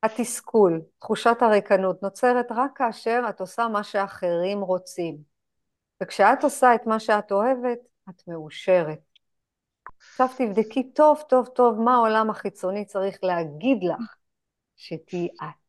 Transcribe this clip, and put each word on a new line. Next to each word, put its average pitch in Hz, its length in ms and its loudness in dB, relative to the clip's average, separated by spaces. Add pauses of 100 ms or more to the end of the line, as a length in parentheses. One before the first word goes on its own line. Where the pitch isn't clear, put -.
התסכול, 214 760 0 (180)
תחושת 233 420 0
הריקנות, 202 640 2
נוצרת 247 480 0
רק 247 240 -2
כאשר 233 540 -4
את 196 120 -10
עושה 233 260 -6
מה 208 160 -2
שאחרים 196 800 -4
רוצים. 180 560 -6 (880)
וכשאת 214 400 2
עושה 254 320 4
את 233 120 -4
מה 220 120 0
שאת 208 320 -2
אוהבת, 240 480 -2 (300)
את - 180 -20
מאושרת. 160 720 -2 (1000)
עכשיו - 300 -2 (100)
תבדקי 226 560 -2
טוב, 302 360 4
טוב, 254 180 4
טוב 233 320 2
מה 233 160 2
העולם 220 340 2
החיצוני 196 560 -6
צריך 190 380 -6
להגיד 175 600 -2
לך 180 320 -4 (600)
שתהיי 170 520 -10 (140)
את. 151 280 -16